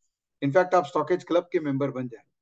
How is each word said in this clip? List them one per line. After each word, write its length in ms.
in 100
fact 200
आप 120
स्टॉकेज 380
क्लब 280
के 80
मेंबर 320
बन 160
जाए, 160